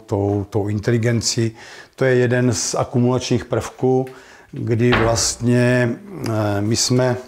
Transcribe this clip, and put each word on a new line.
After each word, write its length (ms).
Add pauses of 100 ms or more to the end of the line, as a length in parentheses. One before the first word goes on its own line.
tou, 440
tou 180
inteligencí. 880 (400)
To 80
je 100
jeden 400
z 200
akumulačních 680
prvků, 640 (460)
kdy 400
vlastně, 1000 (380)
eh, 320
my 160
jsme 400 (120)